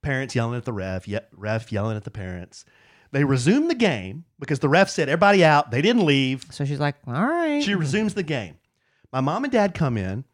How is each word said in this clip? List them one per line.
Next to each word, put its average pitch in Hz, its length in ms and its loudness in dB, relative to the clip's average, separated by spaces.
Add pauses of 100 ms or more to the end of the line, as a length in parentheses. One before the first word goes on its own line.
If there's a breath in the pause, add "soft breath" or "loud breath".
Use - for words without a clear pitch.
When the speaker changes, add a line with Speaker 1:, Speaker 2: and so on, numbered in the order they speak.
Speaker 1:
parents 135 320 -4
yelling 120 240 -2
at 117 80 -10
the 127 60 -8
ref, 95 360 -6
ye-, 104 100 -4 (140)
ref 107 400 -6
yelling 107 240 -2
at 104 80 -10
the 104 60 -12
parents. 92 540 -12 (460 soft breath)
They 139 140 2
resume 147 440 2
the 339 60 0
game 147 500 -2 (140)
because 143 200 -4
the 151 100 0
ref 180 220 4
said, 151 180 -2
"Everybody 185 360 6
out." 147 260 4
They 123 100 0
didn't 214 240 4
leave. 135 460 2
Speaker 2:
So - 140 -6
she's 139 160 -6
like, 147 160 -2 (100)
"All 120 80 -8 (120)
right." 311 360 -2
Speaker 1:
She 202 120 0
resumes 190 400 0
the 202 80 -4
game. 123 340 -6 (560)
My 131 80 -2
mom 160 240 0
and 277 80 -4
dad 202 200 2
come 131 240 0
in 95 380 -4